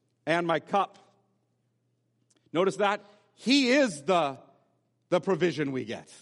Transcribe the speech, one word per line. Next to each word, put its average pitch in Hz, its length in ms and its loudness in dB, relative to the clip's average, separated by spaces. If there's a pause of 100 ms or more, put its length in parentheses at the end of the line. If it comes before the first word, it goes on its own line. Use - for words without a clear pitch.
(260)
and 170 200 0
my 165 140 0
cup." - 380 -2 (1500)
Notice 190 240 0
that. 202 260 0 (300)
He 262 380 2
is 240 320 2
the, 147 360 0 (680)
the 175 120 0
provision 156 520 -2
we 123 140 -8
get. - 360 -12